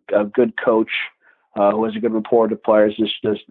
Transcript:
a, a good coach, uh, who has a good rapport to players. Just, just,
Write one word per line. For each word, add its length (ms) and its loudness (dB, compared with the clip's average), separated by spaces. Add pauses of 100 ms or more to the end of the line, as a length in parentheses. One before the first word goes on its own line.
(120)
a, 100 2
a 20 -4
good 320 0
coach, 340 0 (680)
uh, 160 2
who 120 -2
has 100 -4
a 60 -8
good 140 -2
rapport 340 2
to 80 -4
players. 400 2
Just, 260 -4
just, 280 -4